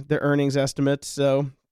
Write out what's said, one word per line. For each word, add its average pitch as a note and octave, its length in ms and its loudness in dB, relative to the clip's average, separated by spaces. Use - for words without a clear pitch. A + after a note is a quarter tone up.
their D3 120 0
earnings C#3+ 380 2
estimates. C#3 500 -2
So C#3 440 0